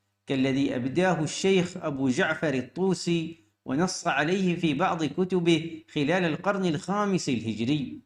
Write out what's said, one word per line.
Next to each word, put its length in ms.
كالذي 480
أبداه 480
الشيخ 540
أبو 320
جعفر 440
الطوسي 840
ونص 420
عليه 480
في 180
بعض 300
كتبه 760
خلال 320
القرن 400
الخامس 640
الهجري. 760